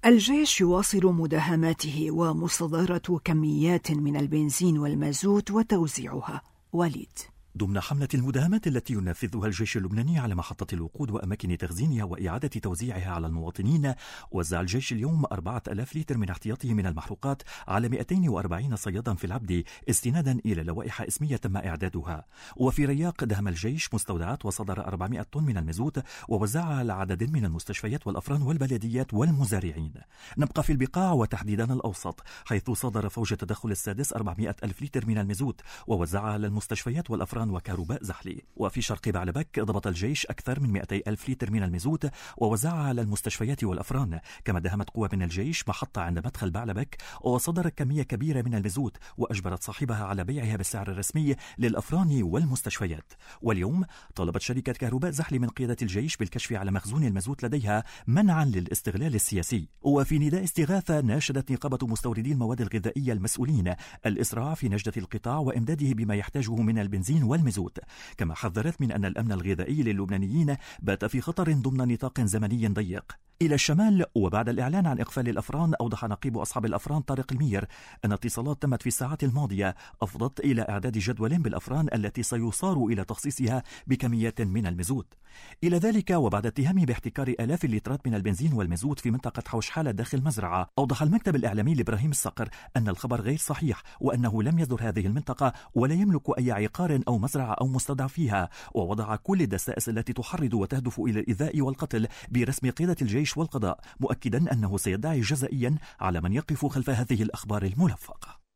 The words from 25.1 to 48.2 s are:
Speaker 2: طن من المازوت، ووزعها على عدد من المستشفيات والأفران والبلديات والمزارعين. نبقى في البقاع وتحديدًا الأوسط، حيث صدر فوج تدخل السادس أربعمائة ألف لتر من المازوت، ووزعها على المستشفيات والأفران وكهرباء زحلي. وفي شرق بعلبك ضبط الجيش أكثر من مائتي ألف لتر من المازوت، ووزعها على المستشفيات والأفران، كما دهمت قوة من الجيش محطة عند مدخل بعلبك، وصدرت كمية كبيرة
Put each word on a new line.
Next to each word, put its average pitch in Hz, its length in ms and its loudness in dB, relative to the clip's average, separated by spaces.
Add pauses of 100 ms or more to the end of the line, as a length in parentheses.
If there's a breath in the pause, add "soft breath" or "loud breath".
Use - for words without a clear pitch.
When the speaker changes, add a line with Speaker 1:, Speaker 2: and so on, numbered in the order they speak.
Speaker 2:
طن 151 220 -2
من 123 120 2
المازوت، 87 420 -2 (300 loud breath)
ووزعها 135 500 0
على 120 140 0
عدد 95 380 -2
من 147 140 2
المستشفيات 104 640 -4
والأفران 143 360 0
والبلديات 127 720 0
والمزارعين. 95 800 2 (440 loud breath)
نبقى 147 240 0
في 156 100 4
البقاع 165 400 2
وتحديدًا 110 600 0
الأوسط، 104 500 -4 (220 loud breath)
حيث 110 260 0
صدر 110 380 0
فوج 110 260 -2
تدخل 104 360 -4
السادس 104 420 -4
أربعمائة 101 520 -4
ألف 98 180 -4
لتر 135 240 -4
من 110 120 2
المازوت، 104 420 -2 (260 loud breath)
ووزعها 98 460 0
على 104 140 -2
المستشفيات 117 640 -2
والأفران 113 340 -2
وكهرباء 92 580 -4
زحلي. - 400 -8 (140)
وفي 104 260 -2
شرق - 260 -2
بعلبك 92 520 -2
ضبط 101 260 0
الجيش 101 400 -2
أكثر 127 340 -4
من 131 120 2
مائتي 98 340 -2
ألف 107 240 -4
لتر 120 200 -2
من 107 120 2
المازوت، 95 440 0 (300 loud breath)
ووزعها 120 460 0
على 131 180 0
المستشفيات 110 640 -2
والأفران، 92 560 -2 (240 loud breath)
كما 92 160 0
دهمت 95 300 -2
قوة 107 220 -2
من 95 100 0
الجيش 95 460 -2
محطة - 340 -4
عند 85 160 -2
مدخل 98 320 -4
بعلبك، 107 460 -4 (240 loud breath)
وصدرت 165 580 0
كمية 143 240 0
كبيرة 127 400 0